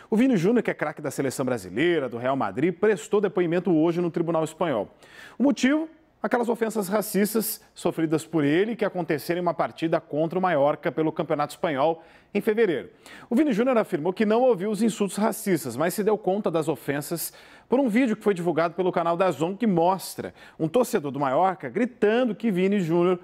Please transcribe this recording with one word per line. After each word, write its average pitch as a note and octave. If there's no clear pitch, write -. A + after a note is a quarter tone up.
O A3
Vini B3
Júnior, G3+
que -
é D#3
craque D#3
da C#3+
seleção C3+
brasileira, B2+
do A2+
Real B2+
Madrid, C3
prestou G#3
depoimento F3+
hoje E3
no F3
Tribunal D#3+
Espanhol. C#3+
O -
motivo? C#4+
Aquelas A#3
ofensas A3
racistas G3+
sofridas D#3+
por D#3
ele F#3
que G#3
aconteceram E3+
em -
uma E3+
partida D#3+
contra D#3
o -
Mallorca D3+
pelo D#3
Campeonato D3
Espanhol D#3+
em G#3
fevereiro. G3
O A#3+
Vini D4+
Júnior A#3+
afirmou F3+
que G3+
não G#3+
ouviu A3
os G3
insultos G#3
racistas, F3
mas E3
se G#3+
deu G#3
conta G3+
das D#3
ofensas D3
por B3
um C4+
vídeo A3
que -
foi G#3
divulgado E3+
pelo F#3
canal E3+
dazon, F3
que A#3
mostra E3+
um D#3
torcedor F3+
do C3+
Mallorca D3+
gritando A3
que A#3
Vini F#3+
Júnior F3